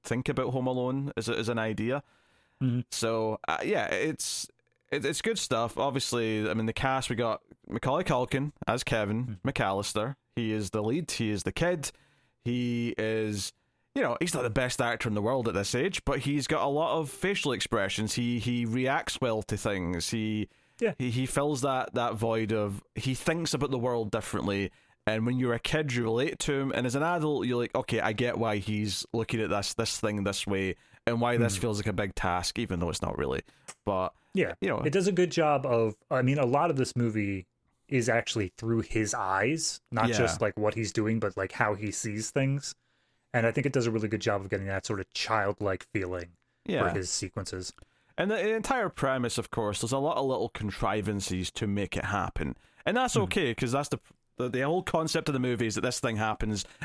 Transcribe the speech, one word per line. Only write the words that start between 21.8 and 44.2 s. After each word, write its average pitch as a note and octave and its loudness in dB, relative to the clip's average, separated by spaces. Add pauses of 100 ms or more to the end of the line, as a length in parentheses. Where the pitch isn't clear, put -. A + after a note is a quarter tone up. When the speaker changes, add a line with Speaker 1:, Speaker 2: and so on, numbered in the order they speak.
Speaker 1:
that A#2+ 2
void A2+ 2
of, G#2 0 (100)
he C3+ -2
thinks E3 0
about C3+ 0
the C3 0
world A#2 0
differently. G2+ 0 (380)
And A2 2
when B2 2
you're B2 2
a A#2 0
kid, D3+ 0
you A#2+ 0
relate A#2 0
to D3 0
him. C3+ 0
And B2 0
as A#2 0
an C#3 2
adult, D3+ 2
you're B2 2
like, - -2
"Okay, B2 0
I A2 2
get A2 0
why G#2+ 2
he's G#2 -2
looking A2+ 0
at G2+ 0
this, G2+ -2
this - -2
thing G#2 0
this G2 0
way F#2+ 0 (300)
and A#2 2
why A#2+ 2
this A#2 4
Speaker 2:
Hmm. F2+ -6
Speaker 1:
feels G#2+ 0
like G2+ -2
a G#2 2
big G2 -2
task, F2 -2
even F#2 -2
though E2+ 0
it's - -4
not - -2
really." C#2 0 (440)
But, F#2 -2 (220)
Speaker 2:
Yeah. G#2+ 0
Speaker 1:
you - -2
know. B2+ 0
Speaker 2:
It D3+ 0
does F#3+ 2
a G3+ 2
good F3+ 2
job D3 2
of, A2+ 2 (140)
I C3 2
mean, C3+ 4
a C3+ 4
lot C#3+ 4
of D3 0
this C3 0
movie G#2+ 0 (420)
is B2 2
actually A2+ 0
through A2+ 0
his G#2+ 0
eyes, G#2+ 0 (100)
not A2+ 2
Speaker 1:
Yeah. A2 2
Speaker 2:
just, E2 2
like, G#2 0
what G#2+ 2
he's A2 -2
doing, A2 2
but, G#2 -2
like, F#2+ -2
how G#2+ 2
he G2+ -4
sees G#2+ -6
things. C3+ 0 (580)
And A#2 4
I A#2 4
think B2 0
it C3+ -2
does B2+ 2
a A#2 2
really A2 0
good G2+ 0